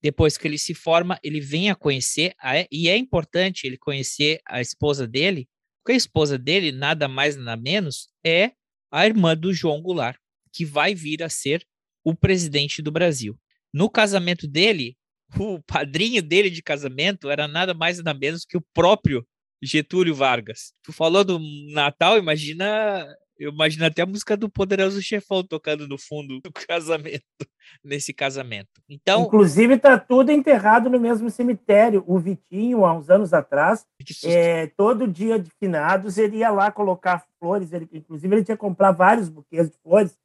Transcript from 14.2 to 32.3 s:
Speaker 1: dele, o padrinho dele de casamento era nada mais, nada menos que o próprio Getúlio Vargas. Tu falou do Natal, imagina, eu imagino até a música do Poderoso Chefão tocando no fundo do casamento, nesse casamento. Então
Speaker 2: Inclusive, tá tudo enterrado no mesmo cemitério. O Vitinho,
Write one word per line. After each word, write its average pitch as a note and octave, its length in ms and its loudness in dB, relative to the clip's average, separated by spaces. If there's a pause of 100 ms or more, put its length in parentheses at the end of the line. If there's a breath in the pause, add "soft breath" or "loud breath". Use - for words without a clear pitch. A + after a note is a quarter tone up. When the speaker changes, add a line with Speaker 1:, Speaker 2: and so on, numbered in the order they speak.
Speaker 1:
dele, D3+ 480 0 (420)
o F#3+ 240 -6
padrinho E3 640 -4
dele F#3 260 2
de E3 140 -12
casamento C#3+ 680 -6
era D3 180 -4
nada E3+ 260 -4
mais, E3+ 240 -4
nada E3 200 -6
menos D3+ 280 -6
que - 120 -8
o D#3+ 60 -6 (100)
próprio E3 540 2 (340)
Getúlio D#3 540 0
Vargas. A#2+ 680 -2
Tu - 100 -20
falou E3 320 2
do F#3 140 -2 (340)
Natal, D3+ 460 2
imagina, F3+ 880 -2 (320)
eu D3 140 -10
imagino D#3 340 -2
até D#3+ 160 0
a F3 60 0
música G#3 280 -4
do G#3 140 -4
Poderoso G3 520 -2
Chefão G3 420 -4
tocando D3+ 440 -6
no C#3 100 -10
fundo C#3 420 -12
do D3+ 120 -18
casamento, D#3+ 720 -6 (600 soft breath)
nesse C#3 300 -8
casamento. C3 560 -6 (200)
Então F#3 340 2
Speaker 2:
Inclusive, G#3+ 540 6
tá C4 220 8
tudo B3+ 320 4
enterrado A#3+ 580 4
no B3 100 2
mesmo A#3 300 0
cemitério. G#3+ 800 2
O F3+ 100 2
Vitinho, G3 680 0